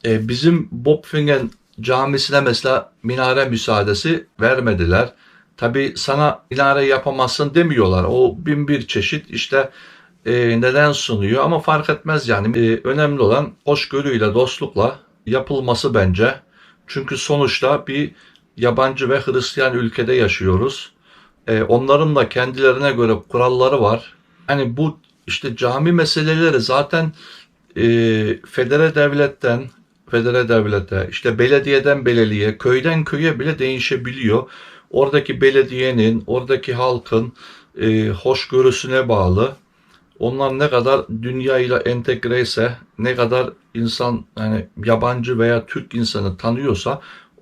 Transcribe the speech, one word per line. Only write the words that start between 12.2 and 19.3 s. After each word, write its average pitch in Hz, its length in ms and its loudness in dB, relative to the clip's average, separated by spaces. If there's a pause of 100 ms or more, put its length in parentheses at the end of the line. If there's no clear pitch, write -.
yani. 107 300 0
E, 113 260 2
önemli 143 380 0
olan 123 300 2 (120)
hoşgörüyle, 135 680 0
dostlukla 127 640 -2 (280)
yapılması 127 680 -2
bence. 101 400 2 (520)
Çünkü 135 300 -8
sonuçta 143 680 0
bir 139 260 -4 (440)
yabancı 131 540 0
ve 135 100 2
Hristiyan 131 540 -2